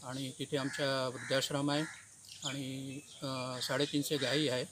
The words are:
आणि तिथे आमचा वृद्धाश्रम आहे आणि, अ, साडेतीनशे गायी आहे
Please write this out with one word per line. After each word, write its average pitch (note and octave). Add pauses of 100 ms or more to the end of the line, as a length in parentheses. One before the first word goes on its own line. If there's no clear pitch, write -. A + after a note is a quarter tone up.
आणि C3
तिथे C#3
आमचा C3+
वृद्धाश्रम C3+
आहे D3 (680)
आणि, C3+ (240)
अ, - (360)
साडेतीनशे C#3+
गायी C3+
आहे B2+